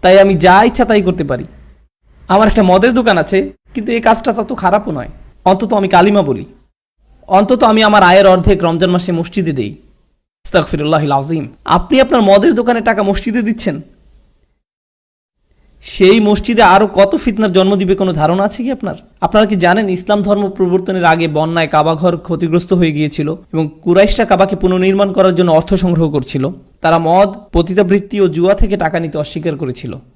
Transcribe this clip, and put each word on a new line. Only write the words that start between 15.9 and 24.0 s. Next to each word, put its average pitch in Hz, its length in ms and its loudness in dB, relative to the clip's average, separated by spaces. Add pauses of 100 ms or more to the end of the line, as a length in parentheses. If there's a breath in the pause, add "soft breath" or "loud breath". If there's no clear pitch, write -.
মসজিদে 214 420 0
আরো 196 260 4
কত 196 280 2
ফিতনার 214 380 -2
জন্ম 190 220 2
দিবে, 190 200 0
কোনো 190 180 -2
ধারণা 160 300 0
আছে 208 200 -6
কি 262 80 -6
আপনার? 214 240 -8 (260)
আপনারা 214 240 2
কি 202 100 -2
জানেন 185 340 0
ইসলাম 196 320 -2
ধর্ম 202 280 0
প্রবর্তনের 185 560 -2
আগে 165 220 2
বন্যায় 160 400 -2
কাবা 156 280 0
ঘর 170 220 -2
ক্ষতিগ্রস্ত 170 560 -4
হয়ে 175 180 0
গিয়েছিল 151 440 -4 (180)
এবং 160 160 -2 (120)
কুরাইশরা 202 440 2